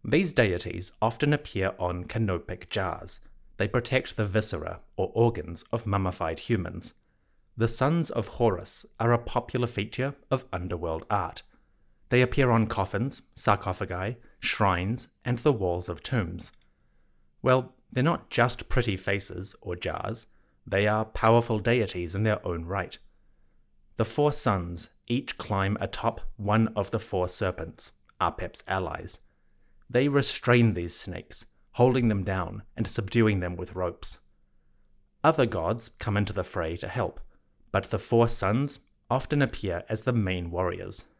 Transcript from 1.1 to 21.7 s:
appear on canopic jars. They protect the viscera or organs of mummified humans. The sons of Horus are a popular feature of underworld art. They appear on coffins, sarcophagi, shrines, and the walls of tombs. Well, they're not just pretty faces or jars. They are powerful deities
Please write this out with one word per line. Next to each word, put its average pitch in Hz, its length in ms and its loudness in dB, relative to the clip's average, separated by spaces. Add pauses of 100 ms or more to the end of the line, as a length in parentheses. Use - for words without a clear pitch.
appear 98 460 0
on 90 260 -2
canopic 95 640 -4
jars. - 520 -4 (360)
They 98 100 0
protect 127 500 -2
the 107 100 0
viscera 95 540 -2 (160)
or 92 180 -2
organs 87 580 0
of 113 140 -4
mummified 92 540 -2
humans. 90 520 -4 (640)
The 113 120 2
sons 151 420 2
of - 180 -4
Horus 95 560 -2 (160)
are 117 140 4
a 117 40 2
popular 120 500 -2
feature 127 480 -4 (140)
of 131 220 0
underworld 85 560 -4
art. 98 340 -2 (680)
They 123 100 6
appear 127 300 6
on 113 160 6
coffins, 107 560 -2 (120)
sarcophagi, 98 840 -2 (240)
shrines, 98 680 0 (160)
and 123 140 0
the 151 140 4
walls 90 360 0
of 85 140 -8
tombs. 90 500 -4 (880)
Well, 127 340 2 (160)
they're 127 120 0
not 165 260 0
just - 400 0
pretty 107 300 2
faces - 640 -4
or 90 140 -6
jars. - 500 -6 (400)
They 101 200 2
are 107 200 2
powerful 113 520 4
deities 98 560 0